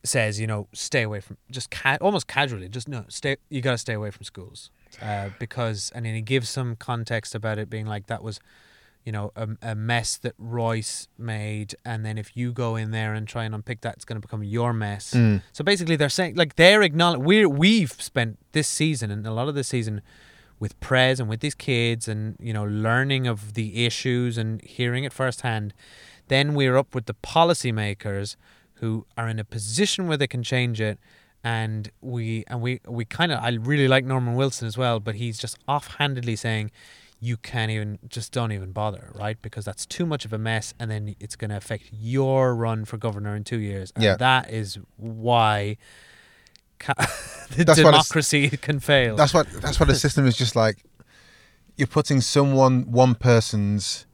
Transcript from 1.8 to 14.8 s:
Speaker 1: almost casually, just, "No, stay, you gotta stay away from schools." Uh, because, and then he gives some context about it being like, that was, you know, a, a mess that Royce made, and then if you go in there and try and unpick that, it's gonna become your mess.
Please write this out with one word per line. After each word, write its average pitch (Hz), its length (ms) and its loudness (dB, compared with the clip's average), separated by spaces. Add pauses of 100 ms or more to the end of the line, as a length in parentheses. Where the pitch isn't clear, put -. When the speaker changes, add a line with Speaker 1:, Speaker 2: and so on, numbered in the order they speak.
Speaker 1:
almost 196 280 0
casually, 117 400 -4
just, 117 200 -12
"No, 123 200 -10
stay, - 280 -6 (120)
you 139 120 -6
gotta 123 180 -2
stay 120 160 -6
away 104 180 -6
from - 120 -20
schools." - 460 -20 (320)
Uh, 101 280 -6 (100)
because, 110 540 -6
and 117 120 -8
then 110 80 -4
he 113 80 -4
gives 123 260 0
some 120 280 -6
context 117 580 -6
about 110 240 -4
it 107 100 -8
being 110 180 -8
like, 107 200 -8
that - 160 -8
was, 107 180 -12 (640)
you 113 80 -8
know, 104 240 -6
a, 110 120 -6 (120)
a 113 140 -8
mess 113 420 -2
that - 220 -6
Royce 113 680 -4 (120)
made, 107 560 -8 (100)
and 110 220 -6
then 110 100 -6
if 110 200 -10
you 123 160 -2
go 117 240 -4
in 110 160 -4
there 110 200 -2
and 107 160 -6
try 117 160 -6
and 110 100 -6
unpick 110 280 -10
that, 117 140 -6
it's - 100 -20
gonna 110 140 -8
become 107 240 -8
your 117 280 0
mess. 104 400 -4